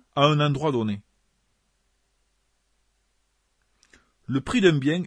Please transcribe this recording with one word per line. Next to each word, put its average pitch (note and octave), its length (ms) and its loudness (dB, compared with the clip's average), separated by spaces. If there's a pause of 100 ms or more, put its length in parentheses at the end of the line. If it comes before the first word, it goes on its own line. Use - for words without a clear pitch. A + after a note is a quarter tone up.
(160)
à C#3+ 100 2
un D3+ 140 2
endroit D3 320 -2
donné. G#2+ 320 -4 (3250)
Le C3+ 160 -4
prix A#3+ 200 -2
d'un E3+ 160 4
bien D3+ 300 -2